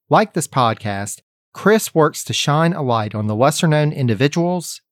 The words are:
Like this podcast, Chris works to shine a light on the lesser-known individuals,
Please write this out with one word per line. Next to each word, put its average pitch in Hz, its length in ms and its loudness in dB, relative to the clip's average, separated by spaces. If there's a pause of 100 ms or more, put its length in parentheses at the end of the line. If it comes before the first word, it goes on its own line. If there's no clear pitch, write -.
Like 196 240 2
this 160 140 -4
podcast, 110 720 -2 (360)
Chris 214 380 0
works 156 300 2
to 117 100 -6
shine 160 400 0
a 156 80 -6
light 113 320 -2
on 107 140 -4
the 107 80 -2
lesser-known 151 560 2
individuals, 147 880 -2 (100)